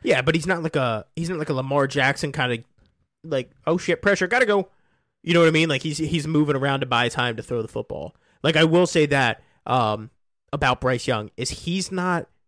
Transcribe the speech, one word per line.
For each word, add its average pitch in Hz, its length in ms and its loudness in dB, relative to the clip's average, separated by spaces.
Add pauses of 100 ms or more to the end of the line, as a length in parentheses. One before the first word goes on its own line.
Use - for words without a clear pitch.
Yeah, 131 180 2
but 160 140 0
he's 165 100 -2
not 175 160 -2
like 147 140 -6
a, 120 300 0 (100)
he's 165 120 -4
not 175 120 -4
like 151 100 -6
a 151 40 -2
Lamar 135 340 0
Jackson 135 440 0
kind 131 220 -2
of, 117 100 -6 (600)
like, 139 260 -4 (160)
"Oh 170 140 2
shit, - 240 -2
pressure, 196 240 2
gotta 240 180 2
go." 202 240 0 (540)
You 170 100 0
know 170 60 6
what 165 80 8
I 160 40 6
mean? 160 180 2
Like, 135 120 -2
he's, 151 160 -6
he's 156 300 -2
moving 151 280 2
around 135 260 0
to 135 40 -2
buy 120 240 2
time 120 280 -2
to 110 40 -10
throw 117 220 -4
the 110 40 -6
football. - 480 -10 (280)
Like, 151 120 2
I 160 100 6
will 175 200 4
say 156 220 2
that, 135 340 0 (240)
um, 110 460 0 (420)
about 139 280 0
Bryce 127 260 -2
Young 110 280 -2
is 127 140 -6
he's 180 420 -6
not, 180 360 -2 (200)